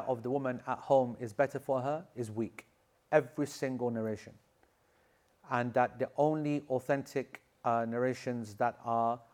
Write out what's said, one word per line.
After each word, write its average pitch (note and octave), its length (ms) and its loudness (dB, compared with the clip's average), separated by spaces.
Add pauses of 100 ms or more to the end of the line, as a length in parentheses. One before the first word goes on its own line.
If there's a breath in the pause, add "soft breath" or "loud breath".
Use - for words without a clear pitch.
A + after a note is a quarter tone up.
of A#2+ 160 -2
the A#2+ 80 -4
woman C3 340 -2
at B2+ 140 -2
home B2+ 400 4
is A2+ 140 -8
better C#3 260 2
for C3 220 0
her D3 220 -4 (120)
is A#2 160 -6
weak. G#2+ 340 -4 (460)
Every D3 340 2
single B2+ 460 -2
narration. A2 420 -4 (1160)
And B2 220 2
that B2 260 4
the B2+ 180 -2
only D3 520 2
authentic, C3+ 720 -2 (220)
uh, A#2 240 2
narrations A#2+ 680 -2
that A#2 280 0
are A#2 360 2 (140)